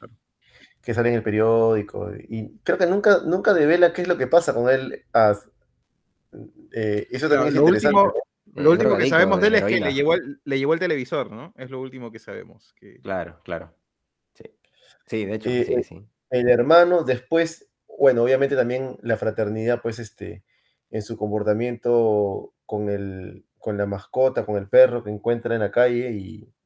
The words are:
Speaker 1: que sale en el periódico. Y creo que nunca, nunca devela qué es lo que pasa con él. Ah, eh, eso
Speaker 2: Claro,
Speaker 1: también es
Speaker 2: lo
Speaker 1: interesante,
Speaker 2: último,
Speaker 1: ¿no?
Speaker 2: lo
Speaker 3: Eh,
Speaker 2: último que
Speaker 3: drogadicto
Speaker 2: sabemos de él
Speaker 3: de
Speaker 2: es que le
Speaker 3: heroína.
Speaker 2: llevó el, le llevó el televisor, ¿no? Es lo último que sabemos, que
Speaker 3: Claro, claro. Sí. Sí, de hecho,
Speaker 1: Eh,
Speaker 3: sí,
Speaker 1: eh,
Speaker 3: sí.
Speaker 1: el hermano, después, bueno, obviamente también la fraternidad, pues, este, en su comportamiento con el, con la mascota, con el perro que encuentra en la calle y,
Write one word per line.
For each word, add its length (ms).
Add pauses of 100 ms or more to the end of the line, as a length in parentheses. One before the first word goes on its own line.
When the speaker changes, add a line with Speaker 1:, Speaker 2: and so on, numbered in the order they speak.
(840)
Speaker 1:
que 100
sale 180
en 40
el 80
periódico. 880 (180)
Y 360
creo 120
que 100
nunca, 380
nunca 300
devela 380
qué 100
es 60
lo 100
que 80
pasa 260
con 160
él. 360 (100)
Ah, 200 (1400)
eh, 380
eso 180
Speaker 2:
Claro, 160
Speaker 1:
también 40
es 60
Speaker 2:
lo 140
Speaker 1:
interesante, 320
Speaker 2:
último, 120 (340)
Speaker 1:
¿no? 160
Speaker 2:
lo 60
Speaker 3:
Eh, 40
Speaker 2:
último 40
que 120
Speaker 3:
drogadicto 280
Speaker 2:
sabemos 240
de 60
él 60
Speaker 3:
de 80
Speaker 2:
es 40
que 60
le 60
Speaker 3:
heroína. 200
Speaker 2:
llevó 180
el, 300
le 140
llevó 160
el 60
televisor, 500
¿no? 260
Es 140
lo 100
último 300
que 80
sabemos, 600
que 220
Speaker 3:
Claro, 440
claro. 280 (640)
Sí. 100 (600)
Sí, 180
de 120
hecho, 120
Speaker 1:
Eh, 160
Speaker 3:
sí, 100
Speaker 1:
eh, 100
Speaker 3:
sí. 220 (240)
Speaker 1:
el 200
hermano, 540
después, 680 (280)
bueno, 260
obviamente 320
también 460
la 140
fraternidad, 640
pues, 200
este, 420 (480)
en 120
su 140
comportamiento 1400 (140)
con 240
el, 560 (120)
con 200
la 80
mascota, 580
con 120
el 120
perro 340
que 80
encuentra 440
en 60
la 100
calle 420
y, 400 (140)